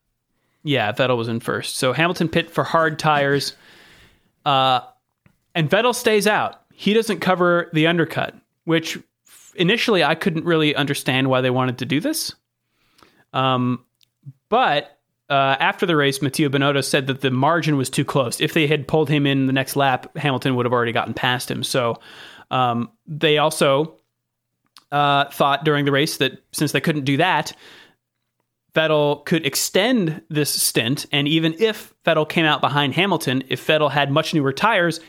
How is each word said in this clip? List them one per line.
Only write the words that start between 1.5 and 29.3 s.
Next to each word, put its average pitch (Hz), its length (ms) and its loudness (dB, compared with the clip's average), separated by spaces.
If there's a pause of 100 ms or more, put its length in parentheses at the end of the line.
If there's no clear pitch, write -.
So 127 160 0
Hamilton 170 360 -2
pit 165 220 -2
for 143 140 -2
hard 160 340 0
tires, 143 560 0 (880)
uh, 131 360 2 (760)
and 160 160 0
Vettel 233 240 4
stays 214 320 2
out. 165 340 0 (120)
He - 220 0
doesn't 220 260 0
cover 175 520 2
the 156 140 2
undercut, 165 480 0 (300)
which 160 320 -2 (320)
f-, - 260 -20
initially 190 480 2
I 151 140 2
couldn't 160 280 -4
really 160 300 2
understand 135 560 0
why 127 100 2
they 127 100 2
wanted 127 280 0
to 127 80 -6
do 131 140 0
this. 302 340 -6 (1000)
Um, 127 520 -2 (640)
but, 196 480 0 (320)
uh, 135 320 2
after 196 240 0
the 175 100 2
race, 139 280 2
Matteo 143 260 0
Binotto 139 340 0
said 139 260 -2
that 131 120 -4
the 135 100 0
margin 147 460 0
was 131 140 -2
too 151 160 -2
close. 123 340 -2
If 147 140 -2
they 156 120 2
had 143 220 -2
pulled 156 220 0
him 147 160 2
in 139 200 2
the 131 60 0
next 135 240 -2
lap, 135 400 -2
Hamilton 139 400 0
would 123 80 0
have 123 80 0
already 117 200 0
gotten 113 200 -2
past 123 380 -4
him. 120 120 -6
So, 120 380 -2 (500)
um, 120 400 -2 (160)
they 151 300 0
also, 147 600 0 (920)
uh, 143 360 2
thought 143 400 0
during 143 180 2
the 139 80 2
race 147 240 0
that - 260 -2 (100)
since 147 200 -2
they 143 80 0
couldn't 151 240 -2
do 135 140 0
that, 160 340 0 (1200)
Vettel 151 500 0
could 160 220 0